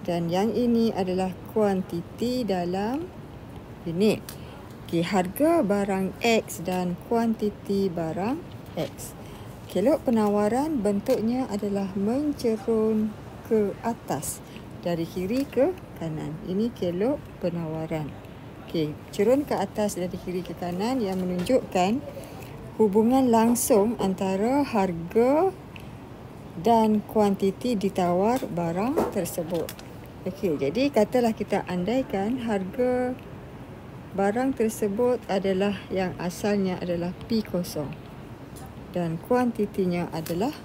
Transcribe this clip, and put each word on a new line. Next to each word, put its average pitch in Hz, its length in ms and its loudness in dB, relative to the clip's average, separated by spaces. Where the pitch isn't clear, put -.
Dan 170 240 0
yang 190 240 2
ini 233 400 4
adalah 185 400 0
kuantiti 208 880 0
dalam 196 640 -2
unit. 185 320 2
Okey, 170 180 0
harga 214 640 4
barang 190 560 0
X 226 420 2
dan 180 320 -2
kuantiti 214 800 0
barang 175 500 -2
X. - 400 -8
Kelok 247 340 4
penawaran 226 720 2
bentuknya 214 720 0
adalah 202 480 -2
mencerun 220 1120 2
ke 214 320 4
atas - 580 -4
dari 170 180 0
kiri 190 460 -2
ke 285 240 4
kanan. 156 480 -6
Ini 208 320 0
kelok 196 400 0
penawaran. 160 720 -4
Okey, 151 240 0
cerun 247 320 4
ke 233 140 0
atas 208 400 0
dari 180 160 -4
kiri 180 320 -6
ke 175 100 -8
kanan 202 480 -2
yang 190 160 0
menunjukkan 185 800 2
hubungan 220 480 6
langsung 226 720 6
antara 190 640 2
harga 226 880 4
dan 220 480 6
kuantiti 202 640 2
ditawar 190 640 2
barang 185 720 0
tersebut. 170 560 -2
Okey, 185 380 0
jadi 202 340 2
katalah 226 400 4
kita 202 320 -2
andaikan 220 800 0
harga 247 720 0
barang 226 440 2
tersebut 220 720 2
adalah 190 480 2
yang 185 240 0
asalnya 190 640 0
adalah 175 320 -2
P 220 160 2
kosong 160 440 -4
dan 165 360 -2
kuantitinya 202 840 2
adalah 170 400 -2